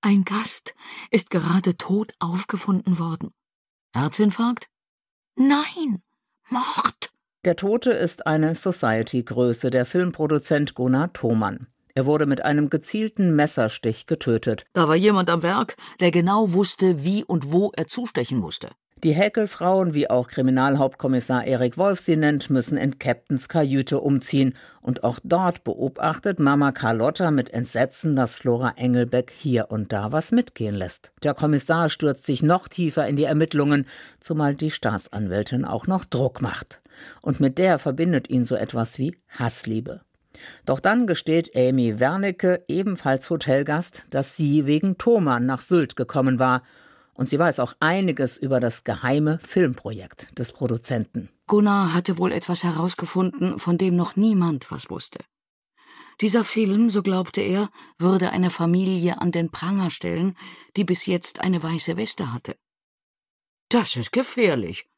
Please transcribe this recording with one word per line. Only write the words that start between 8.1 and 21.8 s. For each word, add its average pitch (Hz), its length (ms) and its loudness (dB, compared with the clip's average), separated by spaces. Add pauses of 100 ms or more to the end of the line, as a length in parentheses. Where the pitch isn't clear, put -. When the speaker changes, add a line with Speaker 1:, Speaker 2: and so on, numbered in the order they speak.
Speaker 2:
eine 156 280 2
Society-Größe, 120 1120 0
der 123 160 2
Filmproduzent 151 920 0
Gunnar 131 380 0
Thomann. 110 540 -2 (280)
Er 135 120 0
wurde 151 180 2
mit 139 180 0
einem 147 280 2
gezielten 190 640 0
Messerstich 117 720 0
getötet. 117 680 -2
Speaker 1:
Da 165 140 4
war 156 80 4
jemand 185 340 4
am 170 140 0
Werk, 196 340 -2 (220)
der 180 100 6
genau 190 420 2
wusste, 180 540 2
wie 202 180 0
und 143 280 -2
wo 190 240 2
er 160 100 -4
zustechen 135 540 -4
musste. - 300 -8 (340)
Speaker 2:
Die 160 80 4
Häkelfrauen 190 840 0
wie 147 160 0
auch 123 180 0
Kriminalhauptkommissar 131 1160 0
Erik 123 320 0
Wolf 190 220 2